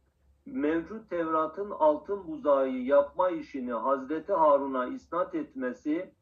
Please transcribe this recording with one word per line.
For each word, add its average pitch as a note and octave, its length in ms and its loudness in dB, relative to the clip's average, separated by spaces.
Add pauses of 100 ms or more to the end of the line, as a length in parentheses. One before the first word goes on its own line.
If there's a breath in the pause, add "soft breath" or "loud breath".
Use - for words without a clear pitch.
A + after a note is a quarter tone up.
(460)
Mevcut D#3+ 640 -4
Tevrat'ın E3 640 -2
altın F3+ 560 0
buzağı C#3 420 2
yapma C#3+ 600 2
işini C#3 440 -6
Hazreti C#3 600 -2
Harun'a C#3 540 4
isnat B3 480 -4
etmesi B3 760 -4 (100)